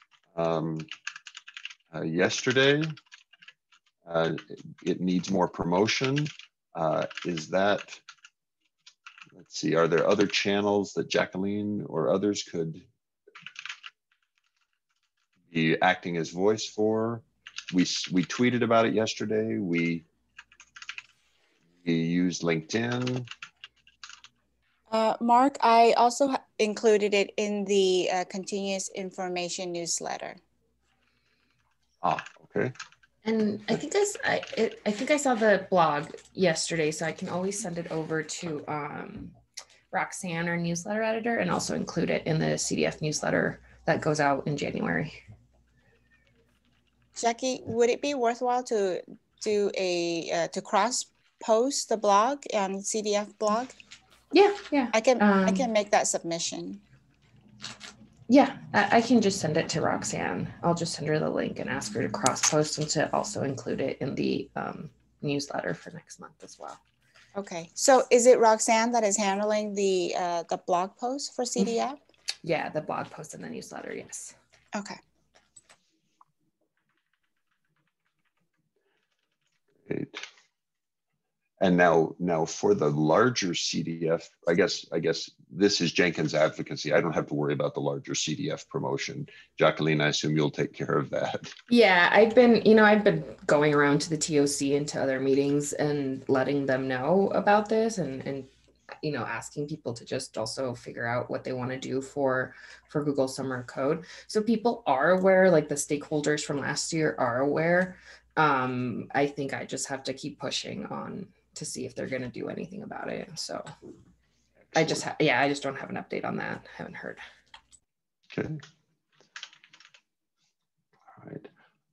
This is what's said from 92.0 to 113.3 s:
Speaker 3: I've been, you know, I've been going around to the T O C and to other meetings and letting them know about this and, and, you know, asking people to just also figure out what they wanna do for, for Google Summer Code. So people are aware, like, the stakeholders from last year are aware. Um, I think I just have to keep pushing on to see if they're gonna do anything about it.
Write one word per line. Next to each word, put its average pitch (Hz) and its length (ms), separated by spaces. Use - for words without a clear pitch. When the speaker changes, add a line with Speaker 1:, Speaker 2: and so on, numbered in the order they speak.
Speaker 3:
I've 220 220
been, 240 320
you 214 80
know, 220 100
I've 208 200
been 165 200
going 151 280
around 147 260
to 156 100
the 151 60
T 151 240
O 143 60
C 143 280
and 147 140
to - 120
other 135 200
meetings 139 520
and 139 560
letting 135 380
them 131 220
know 147 440
about 208 360
this 220 300
and, 135 280
and, 135 180
you 151 120
know, 120 100
asking 120 460
people 131 260
to - 100
just - 320
also 120 380
figure 120 320
out 123 240
what 131 140
they 131 80
wanna 127 260
do 131 240
for, 131 540
for 147 160
Google 139 240
Summer 131 400
Code. 147 360
So 214 160
people 226 460
are 143 240
aware, 185 360
like, 151 200
the 143 80
stakeholders 147 680
from 147 140
last 131 340
year 156 260
are 123 200
aware. 170 600
Um, 127 800
I 143 140
think 139 260
I - 100
just - 220
have 135 180
to 135 80
keep - 280
pushing - 460
on - 420
to - 120
see - 180
if 117 100
they're 135 120
gonna 127 240
do - 180
anything - 340
about - 280
it. - 180